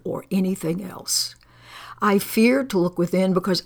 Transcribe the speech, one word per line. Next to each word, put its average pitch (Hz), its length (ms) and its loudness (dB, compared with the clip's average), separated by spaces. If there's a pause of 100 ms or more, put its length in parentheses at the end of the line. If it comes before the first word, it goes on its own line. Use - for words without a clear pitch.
or - 260 -6
anything 185 520 -2
else. - 540 -6 (640)
I 202 180 4
fear 247 460 4
to 196 140 -2
look 175 200 0
within 185 340 2
because 180 320 0